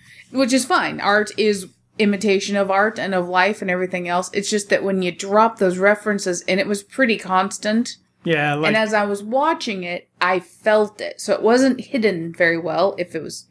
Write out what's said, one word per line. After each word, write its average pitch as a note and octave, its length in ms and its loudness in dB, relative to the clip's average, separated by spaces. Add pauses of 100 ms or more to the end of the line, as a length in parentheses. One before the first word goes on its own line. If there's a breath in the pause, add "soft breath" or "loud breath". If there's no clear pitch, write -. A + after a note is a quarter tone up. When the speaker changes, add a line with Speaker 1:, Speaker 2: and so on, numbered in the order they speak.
(320 loud breath)
Speaker 1:
Which B3+ 220 2
is C4 120 4
fine. E3 340 0
Art G#3 380 2
is G3+ 300 0 (300)
imitation G3+ 600 0
of G3 120 0
art G#3 300 2
and F#3+ 160 -4
of F3 140 -2
life F#3 320 2
and F#3+ 100 -4
everything F3+ 360 -4
else. F3+ 260 -2
It's G3 160 -4
just G3+ 200 -2
that G3+ 140 2
when G3 180 0
you F3+ 100 0
drop G#3 460 2
those F#3 200 0
references, G3+ 720 0
and F#3+ 120 2
it - 80 -2
was G3+ 160 -4
pretty A3+ 340 0
constant. G3+ 800 -2 (300)
Speaker 2:
Yeah, D3 300 0
like D#3 140 0
Speaker 1:
And G#3 80 2
as A3 140 0
I G#3 140 2
was G3+ 160 -4
watching A3+ 600 -2
it, F3 260 -8 (100)
I F3+ 200 0
felt G#3+ 600 0
it. - 220 -10
So G#3 120 -2
it - 100 -4
wasn't B3+ 360 4
hidden F#3 540 -2
very E3+ 240 2
well E3+ 400 0
if F3 160 -6
it D#3+ 80 -6
was, - 300 -12